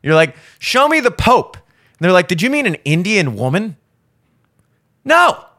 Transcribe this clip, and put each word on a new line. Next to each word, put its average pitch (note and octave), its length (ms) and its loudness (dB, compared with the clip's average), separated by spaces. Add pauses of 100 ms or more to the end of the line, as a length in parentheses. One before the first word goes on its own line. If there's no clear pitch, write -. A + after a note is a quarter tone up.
You're D3+ 140 0
like, D#3+ 220 2 (240)
"Show C4+ 260 0
me D#4 140 0
the A#3+ 100 0
Pope." A3 460 0
And - 480 -16
they're F#3 80 2
like, F3+ 160 2
"Did E3+ 120 -4
you A#3+ 100 -2
mean C#4+ 160 -2
an D#3+ 180 -4
Indian E3+ 500 -2
woman?" C#3+ 420 -4 (1300)
No. E4 380 2 (160)